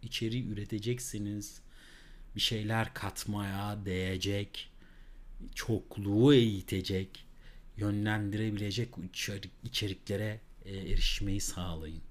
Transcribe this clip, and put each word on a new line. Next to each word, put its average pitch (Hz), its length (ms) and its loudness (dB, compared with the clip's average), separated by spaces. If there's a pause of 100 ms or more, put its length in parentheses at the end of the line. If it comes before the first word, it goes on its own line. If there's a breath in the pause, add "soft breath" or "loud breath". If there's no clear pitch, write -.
İçeriği 117 460 -2
üreteceksiniz. 104 1120 -4 (760 loud breath)
Bir 98 60 0
şeyler 107 520 2
katmaya 101 920 -2
değecek, 95 840 0 (840 loud breath)
çokluğu 107 760 6
eğitecek, 98 920 4 (520 loud breath)
yönlendirebilecek 104 1160 0 (200)
içerik-, 95 360 -6 (140)
içeriklere, 107 760 -2 (260)
e, 98 120 -8
erişmeyi 98 640 4
sağlayın. 82 680 -4